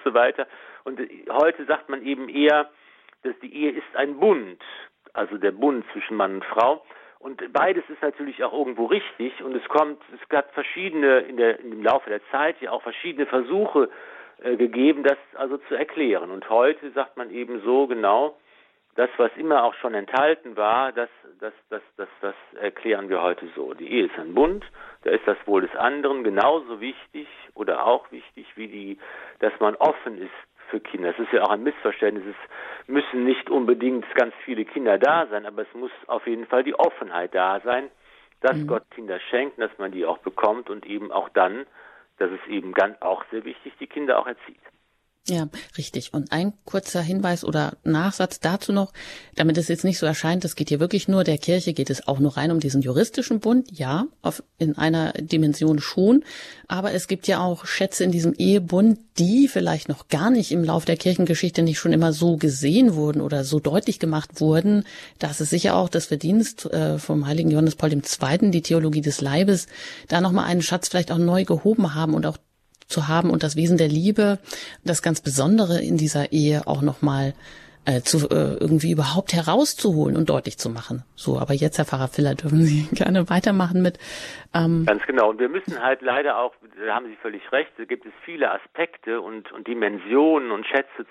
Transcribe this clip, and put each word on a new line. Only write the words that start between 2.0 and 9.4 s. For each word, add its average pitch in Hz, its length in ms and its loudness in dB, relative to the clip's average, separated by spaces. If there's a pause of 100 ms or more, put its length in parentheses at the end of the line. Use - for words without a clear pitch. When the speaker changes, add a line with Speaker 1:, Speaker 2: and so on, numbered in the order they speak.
Speaker 1:
eben 135 240 -6
eher, 147 400 2 (540)
dass 127 160 -6
die - 160 -16
Ehe 147 160 -2
ist - 240 -10
ein 139 240 -4
Bund, 131 420 0 (520)
also 104 240 -6
der 98 140 0
Bund 120 320 0 (100)
zwischen 110 220 -8
Mann 95 200 0
und 95 100 -10
Frau. 131 400 0 (340)
Und 135 320 -14
beides 170 380 0
ist 156 140 -18
natürlich 139 400 -6
auch 120 100 -2
irgendwo 123 320 -2
richtig. 131 580 -4